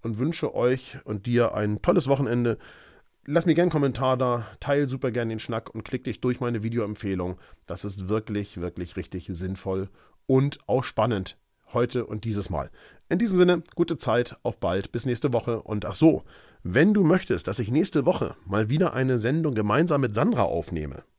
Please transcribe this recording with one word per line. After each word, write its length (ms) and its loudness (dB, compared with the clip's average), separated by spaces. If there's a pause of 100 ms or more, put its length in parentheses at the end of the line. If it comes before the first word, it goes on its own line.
und 160 -4
wünsche 360 -2
euch 500 0
und 200 -6
dir 300 2
ein 260 -2
tolles 260 2
Wochenende. 520 2 (680)
Lass 220 0
mir 80 4
gerne 100 4
einen 80 2
Kommentar 460 2
da, 280 0 (140)
teil 300 0
super 200 -2
gerne 200 -2
den 80 -4
Schnack 360 -8
und 100 -8
klick 200 -6
dich 160 -6
durch 180 0
meine 240 -2
Videoempfehlung. 760 -4 (260)
Das 220 -8
ist 240 -6
wirklich, 500 -4
wirklich 360 -8
richtig 340 -8
sinnvoll 580 -4 (380)
und 400 2
auch 180 0
spannend 540 -2 (340)
heute 320 0
und 200 -10
dieses 260 -4
Mal. 200 -4 (380)
In 100 0
diesem 200 2
Sinne, 240 6 (120)
gute 220 0
Zeit, 460 0
auf 180 -4
bald, 320 -2
bis 140 -4
nächste 260 -2
Woche. 300 -2
Und 240 -6
ach 80 -6
so, 300 4 (380)
wenn 300 4
du 120 4
möchtest, 440 2
dass 100 -2
ich 120 -2
nächste 340 2
Woche 400 0
mal 240 0
wieder 240 2
eine 260 2
Sendung 360 0
gemeinsam 480 2
mit 120 -2
Sandra 280 2
aufnehme 640 -4 (140)